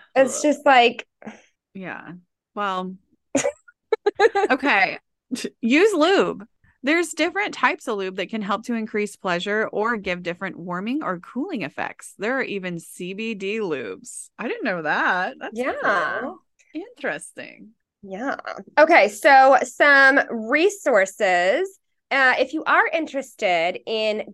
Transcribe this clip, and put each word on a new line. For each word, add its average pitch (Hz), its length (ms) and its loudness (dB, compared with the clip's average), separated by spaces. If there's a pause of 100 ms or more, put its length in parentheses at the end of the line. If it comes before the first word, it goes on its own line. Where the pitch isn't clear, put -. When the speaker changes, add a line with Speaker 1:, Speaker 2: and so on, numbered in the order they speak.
(160)
Speaker 1:
It's 269 220 4
Speaker 2:
Ugh. - 60 -10
Speaker 1:
just 294 220 2
like 240 420 4 (640)
Speaker 2:
Yeah. 175 400 -14 (420)
Well, 190 400 -4 (400)
Speaker 1:
<laughs> - 1160 -2
Speaker 2:
okay. 233 460 0 (640)
Use 320 320 4
lube. 262 520 2 (380)
There's 330 300 0
different 359 420 -4
types - 320 -2
of 220 100 -4
lube 190 200 -8
that 185 120 -6
can 208 140 -6
help 202 220 -4
to 240 100 -6
increase 214 400 -6
pleasure 202 560 -4
or 220 260 -2
give 185 240 -6
different 175 360 -10
warming 190 460 -6
or 180 160 -6
cooling 262 440 -8
effects. - 560 -10
There 226 200 -4
are 247 40 -4
even 180 360 -8
C 180 340 -12
B 226 200 -8
D 196 260 -8
lubes. 131 800 -10
I 202 100 -8
didn't 453 160 -8
know 185 200 -4
that. 190 560 -2
That's - 180 -12
Speaker 1:
Yeah. 226 640 -2
Speaker 2:
cool. 302 160 -10 (380)
Interesting. 269 960 -12 (340)
Speaker 1:
Yeah. 196 320 -8 (420)
Okay. 294 320 8
So 269 540 6
some 277 560 6 (100)
resources 226 1500 0 (360)
uh, 262 240 4
if 262 140 -2
you 311 100 -4
are 359 300 2
interested 226 920 -2
in 220 380 -2 (100)